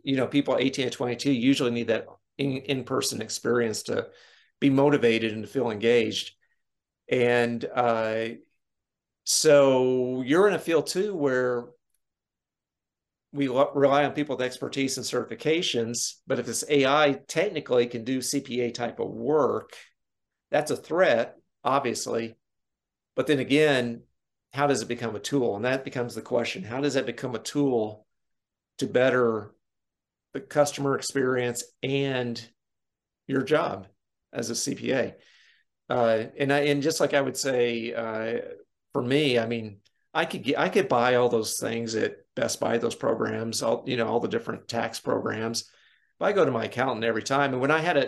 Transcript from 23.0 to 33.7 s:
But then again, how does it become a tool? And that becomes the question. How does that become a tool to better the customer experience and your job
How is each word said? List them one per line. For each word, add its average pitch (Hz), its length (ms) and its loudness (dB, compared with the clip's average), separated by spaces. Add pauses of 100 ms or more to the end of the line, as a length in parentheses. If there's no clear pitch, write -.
But 131 120 -2
then 147 120 4
again, 127 640 2 (500)
how 139 120 0
does 135 160 2
it 107 60 -8
become 117 280 -6
a 101 40 -8
tool? 117 380 -2
And 107 80 -4
that 131 180 -2
becomes 120 320 -8
the 110 60 -10
question. 113 420 -4
How 117 160 -8
does 143 140 -2
that 131 120 0
become 117 300 -8
a 107 40 -6
tool 120 680 -2 (720)
to 135 100 -4
better 117 640 2 (800)
the 139 60 -8
customer 143 560 0
experience 123 680 -2 (200)
and 131 580 -2 (880)
your 135 160 -2
job 151 440 -2 (440)